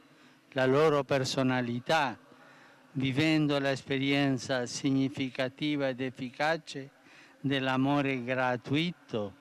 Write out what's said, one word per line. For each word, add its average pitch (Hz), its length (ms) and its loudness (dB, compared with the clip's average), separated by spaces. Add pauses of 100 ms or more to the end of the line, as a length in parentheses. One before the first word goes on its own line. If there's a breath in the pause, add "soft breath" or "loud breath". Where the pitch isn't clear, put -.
(520 loud breath)
la 131 140 0
loro 143 380 4
personalità, 131 1120 0 (760 loud breath)
vivendo 143 680 2
l'esperienza 135 1080 0
significativa 135 1200 -2
ed 123 100 -6
efficace 139 920 -4 (480 loud breath)
dell'amore 135 840 0
gratuito 127 1160 -2